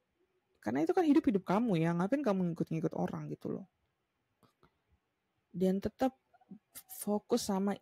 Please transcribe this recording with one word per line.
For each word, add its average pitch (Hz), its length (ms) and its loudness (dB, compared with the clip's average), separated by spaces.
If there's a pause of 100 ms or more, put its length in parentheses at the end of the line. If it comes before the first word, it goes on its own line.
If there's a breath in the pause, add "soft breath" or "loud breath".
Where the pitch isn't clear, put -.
(580)
karena 247 240 -2
itu 339 160 2
kan 359 80 4
hidup-hidup 269 400 4
kamu 208 320 2
ya, 165 160 2
ngapain 196 320 0
kamu 190 260 0
ngikut-ngikut 160 460 -4
orang 151 320 -6
gitu - 240 -8
loh. - 160 -10 (1800)
Dan 185 240 2
tetap 254 400 -4 (720)
fokus - 560 -4
sama 196 360 -2